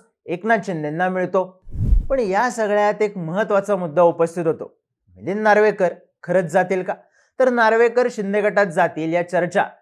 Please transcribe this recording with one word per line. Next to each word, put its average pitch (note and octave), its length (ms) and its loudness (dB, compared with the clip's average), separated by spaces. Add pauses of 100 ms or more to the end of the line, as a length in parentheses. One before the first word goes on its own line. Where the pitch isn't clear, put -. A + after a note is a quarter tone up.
(260)
एकनाथ G3+ 400 -2
शिंदेंना D#3+ 440 -4
मिळतो. F#3 540 -4 (460)
पण C#4 100 0
या G#3+ 300 0
सगळ्यात G#3 520 0
एक G#3 160 -2
महत्त्वाचा G3 580 -2
मुद्दा F3 260 -2
उपस्थित E3 440 0
होतो, - 340 -6 (380)
मिलिंद D#3+ 220 -6
नार्वेकर G#3+ 540 2 (300)
खरंच F3 280 0
जातील F#3 320 0
का? F3+ 100 -6 (460)
तर B3+ 100 4
नार्वेकर A#3 640 4
शिंदे G#3 300 -4
गटात G3+ 240 2
जातील D#3+ 480 -2
या E3+ 160 -2
चर्चा F3+ 340 0 (180)